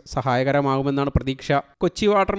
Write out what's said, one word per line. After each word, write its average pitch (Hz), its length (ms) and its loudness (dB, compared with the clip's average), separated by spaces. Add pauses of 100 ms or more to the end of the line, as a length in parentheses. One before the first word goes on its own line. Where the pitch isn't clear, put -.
(140)
സഹായകരമാകുമെന്നാണ് 139 1040 0
പ്രതീക്ഷ. 131 340 -4 (320)
കൊച്ചി 190 300 0
വാട്ടർ 196 260 2